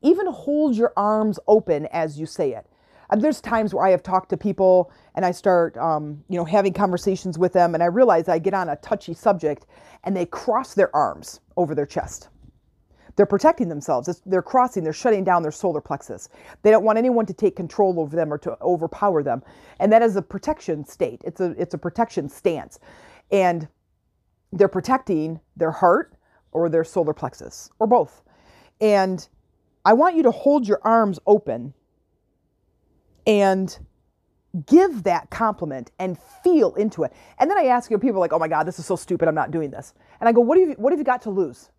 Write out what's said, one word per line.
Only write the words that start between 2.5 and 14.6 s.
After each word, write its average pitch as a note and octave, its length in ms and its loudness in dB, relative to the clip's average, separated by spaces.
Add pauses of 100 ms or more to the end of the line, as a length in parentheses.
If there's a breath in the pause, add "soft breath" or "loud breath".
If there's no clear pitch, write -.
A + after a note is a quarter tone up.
it. G#2+ 140 -16 (420 soft breath)
Uh, G#3 80 0
there's D4 240 0
times A3 320 -2
where F#3 120 0
I F#3+ 60 4
have F3+ 120 0
talked F#3 260 -2
to F3+ 80 -4
people F#3 540 2 (240 soft breath)
and G3 100 -2
I G#3 60 0
start, F3 460 0
um, D3+ 500 -6
you F3+ 100 -6
know, E3+ 80 -4
having G3 280 0
conversations F#3 640 -2
with F3 160 0
them, F3 200 2
and E3 100 0
I F3 40 2
realize F3 400 2
I E3 120 0
get F#3+ 140 -2
on F#3 160 -4
a C#3+ 80 -4
touchy - 360 -8
subject - 520 -2 (380 soft breath)
and G3 120 -4
they F3+ 100 -4
cross - 480 -6
their F#3+ 220 0
arms G2 440 -4 (180)
over D#3 180 -2
their C#3+ 100 -4
chest. - 440 -12 (840 soft breath)
They're G3+ 100 4
protecting C4 440 0
themselves. D3 400 -4
It's, F3 160 -8
they're F#3 160 0
crossing, B3 420 -2